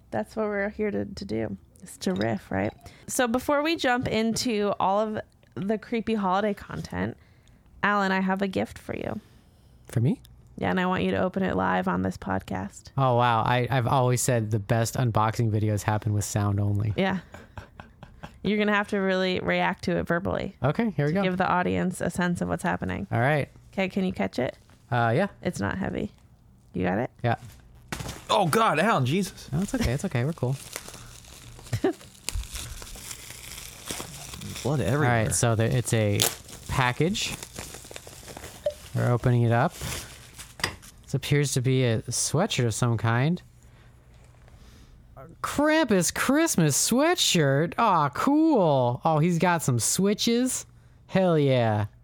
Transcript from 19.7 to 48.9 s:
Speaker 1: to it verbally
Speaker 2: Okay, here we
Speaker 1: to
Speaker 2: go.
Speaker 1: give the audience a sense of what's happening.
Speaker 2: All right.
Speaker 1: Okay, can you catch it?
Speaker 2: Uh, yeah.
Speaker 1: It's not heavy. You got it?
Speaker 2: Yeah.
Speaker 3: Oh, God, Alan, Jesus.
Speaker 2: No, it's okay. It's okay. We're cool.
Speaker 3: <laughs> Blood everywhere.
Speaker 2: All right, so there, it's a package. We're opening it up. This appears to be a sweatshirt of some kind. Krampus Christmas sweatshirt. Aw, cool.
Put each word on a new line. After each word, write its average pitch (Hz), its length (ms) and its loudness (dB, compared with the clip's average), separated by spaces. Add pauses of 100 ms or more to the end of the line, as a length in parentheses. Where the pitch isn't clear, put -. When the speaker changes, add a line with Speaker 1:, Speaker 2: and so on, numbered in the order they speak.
Speaker 1:
to 175 120 0
it 170 60 0
verbally 180 600 -2
Speaker 2:
Okay, 202 320 0
here 143 120 0
we 151 60 0
Speaker 1:
to - 20 0
Speaker 2:
go. 196 80 0
Speaker 1:
give 185 140 0
the 185 100 0
audience 180 520 0
a - 120 -2
sense 180 300 -2
of 180 60 -4
what's 175 160 -2
happening. 175 480 -4
Speaker 2:
All 117 80 0
right. 139 300 0 (240)
Speaker 1:
Okay, 190 160 -2
can 190 160 -2
you 185 80 -2
catch 196 260 -4
it? - 160 -2 (360)
Speaker 2:
Uh, 117 240 2
yeah. 190 120 2 (140)
Speaker 1:
It's 180 180 -4
not 196 200 -2
heavy. 196 320 -4 (640)
You 180 100 -4
got 180 160 0
it? - 100 -4 (140)
Speaker 2:
Yeah. 120 120 2 (920)
Speaker 3:
Oh, 208 180 4
God, 202 320 4
Alan, 175 260 4
Jesus. 180 460 -2
Speaker 2:
No, 151 100 -2
it's 202 120 -4
okay. 226 200 0
It's - 120 -4
okay. 127 200 0
We're 165 80 -2
cool. 127 220 -2 (1300)
Speaker 3:
<laughs> 381 100 0 (2750)
Blood 135 180 0
everywhere. 123 360 2
Speaker 2:
All 110 80 2
right, - 100 -2
so 117 200 2
there, 113 140 2
it's 127 240 0
a 104 260 2 (480)
package. 143 640 0 (1600)
We're 120 160 2
opening 120 320 4
it 117 80 4
up. 120 220 2 (1300)
This - 100 -20
appears 143 400 0
to 135 80 0
be 131 220 2
a 117 200 2
sweatshirt 139 640 0
of 110 80 0
some 117 240 0
kind. 123 440 0 (2000)
Krampus 285 680 2
Christmas 262 760 2
sweatshirt. 170 880 2
Aw, 175 320 4
cool. 185 960 4